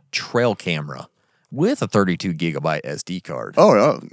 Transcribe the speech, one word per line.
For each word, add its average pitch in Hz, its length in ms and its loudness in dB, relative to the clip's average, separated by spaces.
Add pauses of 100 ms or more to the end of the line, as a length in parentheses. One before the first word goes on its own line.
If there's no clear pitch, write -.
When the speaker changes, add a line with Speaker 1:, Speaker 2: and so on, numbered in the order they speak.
(120)
Speaker 1:
Trail 117 420 0
Camera 76 540 -6 (420)
with 185 320 0
a 113 60 -4
thirty-two 92 460 0
gigabyte 78 500 -2
S 73 180 -8
D 90 180 -8
card. 58 360 -10
Speaker 2:
Oh, 175 200 8
oh, 107 240 4 (120)